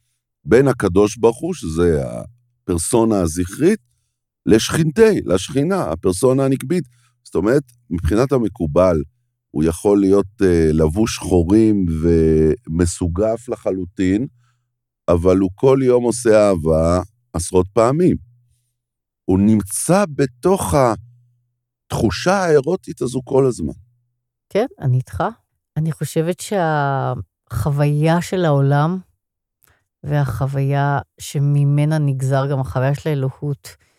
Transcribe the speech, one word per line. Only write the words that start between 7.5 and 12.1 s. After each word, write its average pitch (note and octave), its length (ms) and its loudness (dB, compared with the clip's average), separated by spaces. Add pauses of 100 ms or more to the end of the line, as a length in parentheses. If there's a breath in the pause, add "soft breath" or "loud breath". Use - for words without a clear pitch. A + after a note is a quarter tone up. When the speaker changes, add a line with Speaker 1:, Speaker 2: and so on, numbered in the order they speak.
Speaker 1:
מבחינת G#2+ 420 -2
המקובל, F2+ 720 0 (480)
הוא D2+ 140 -2
יכול G2+ 360 2
להיות, G2 260 2 (160)
אה, E2+ 300 4
לבוש D#2+ 420 0
שחורים G2 720 2 (140)
ומסוגף E2+ 1500 0